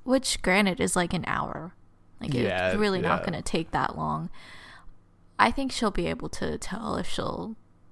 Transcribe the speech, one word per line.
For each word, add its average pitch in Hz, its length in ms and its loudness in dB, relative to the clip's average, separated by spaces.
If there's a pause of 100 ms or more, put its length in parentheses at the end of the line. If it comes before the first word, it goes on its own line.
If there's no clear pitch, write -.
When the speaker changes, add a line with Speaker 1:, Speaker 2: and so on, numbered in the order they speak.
Speaker 1:
which, 262 380 2
granted, 185 380 4
is, 190 160 2
like, 175 180 2
an 175 140 -2
hour. - 460 -4 (480)
Like, - 120 -2
Speaker 2:
Yeah, 98 360 2
Speaker 1:
it's - 80 2
really 196 240 2
not 175 200 0
Speaker 2:
yeah. - 40 -6
Speaker 1:
gonna 180 160 -4
take 165 300 -2
that - 260 -2
long. 156 320 -4 (1120)
I 220 120 8
think 269 200 -2
she'll 214 200 0
be 175 160 0
able 165 220 -4
to - 280 -2
tell - 400 -4
if - 120 -2
she'll - 460 -2 (360)